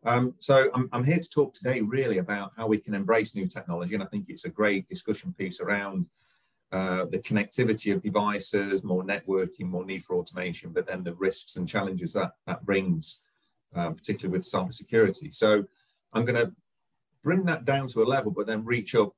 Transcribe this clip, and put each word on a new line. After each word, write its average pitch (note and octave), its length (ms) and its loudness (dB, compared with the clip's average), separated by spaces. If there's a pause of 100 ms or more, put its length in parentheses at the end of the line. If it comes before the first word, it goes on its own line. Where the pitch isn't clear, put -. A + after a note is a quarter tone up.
Um, B2 340 2
so C3 340 6
I'm, B2+ 200 0
I'm B2 100 0
here D#3+ 160 4
to F3 100 -8
talk D3 240 2
today B2+ 280 -2
really A2+ 380 0
about G2 360 -4
how A2+ 120 -4
we G#2+ 100 4
can G#2 160 -4
embrace G#2+ 420 2
new F#2+ 120 -2
technology. F2 460 -4
And G2+ 100 -2
I - 20 -6
think G2+ 240 -6
it's - 160 -10
a F2+ 40 -6
great G2+ 380 0
discussion F#2 500 -4
piece F#2 220 -6
around, G2 480 -2 (640)
uh, F#2 340 0
the - 140 -4
connectivity G#2+ 720 0
of F#2 80 0
devices, G2+ 800 0
more F#2 200 0
networking, F#2+ 600 -2
more F2+ 200 -4
need F#2+ 200 -8
for F2+ 100 -4
automation, F2+ 560 -6
but F2 160 -2
then F#2 160 -6
the F2 120 -6
risks F#2+ 420 -2
and F2+ 100 -4
challenges F#2+ 460 -4
that, F2+ 200 -2 (120)
that F2+ 200 -8
brings, F#2 560 0 (540)
uh, E2+ 140 -2
particularly F#2 480 -4
with F#2 80 -4
cybersecurity. G2 880 0
So G#2+ 320 4 (480)
I'm A#2 120 2
gonna A2+ 260 2 (720)
bring F#3 220 2
that D3 200 0
down C#3 220 2
to A#2+ 160 2
a - 20 6
level, B2 260 2
but G2+ 160 -4
then A2 160 -2
reach A#2 320 -2
up G#2 220 4